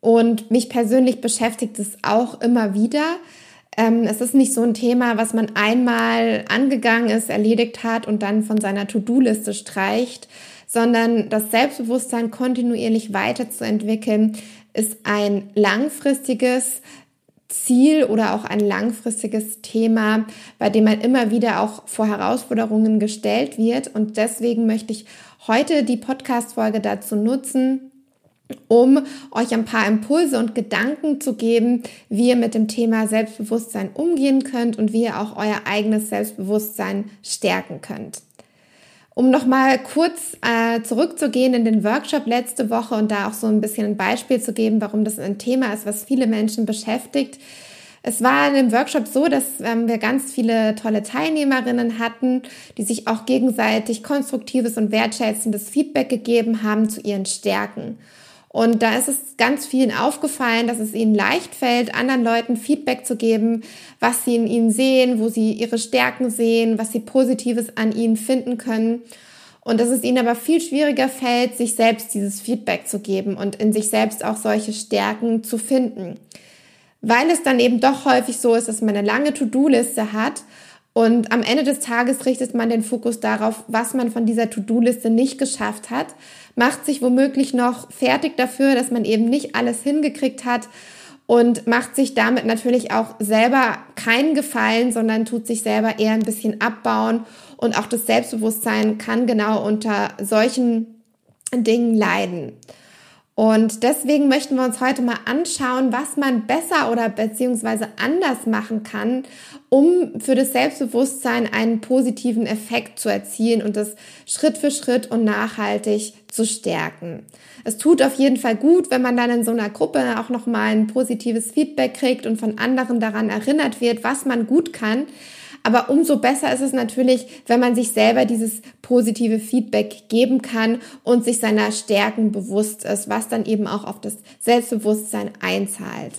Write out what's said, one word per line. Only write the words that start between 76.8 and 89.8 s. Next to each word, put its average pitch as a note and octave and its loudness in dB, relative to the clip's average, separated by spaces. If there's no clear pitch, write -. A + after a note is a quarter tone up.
Weil A#3+ 2
es E4+ 0
dann C4 2
eben A#3+ 4
doch C4+ 2
häufig B3 2
so A#3 4
ist, A#3 -2
dass G#3+ -6
man G#3+ 2
eine G3+ 0
lange C4 2
To-Do-Liste A#3+ 2
hat A3+ -4
und A3+ 4
am A#3 2
Ende B3 2
des C#4 0
Tages B3 0
richtet B3+ 0
man A#3 0
den A3+ 2
Fokus A#3 -2
darauf, G#3+ -2
was A3+ -2
man B3 0
von A#3 -2
dieser A3+ 2
To-Do-Liste A3+ 0
nicht A#3+ 2
geschafft G#3+ -4
hat, C4+ -4
macht C4 0
sich C#4+ -2
womöglich C4+ 2
noch A#3+ -2
fertig - 0
dafür, C4+ 2
dass B3+ 0
man A#3 0
eben A3 2
nicht C#4+ 0
alles A#3 -2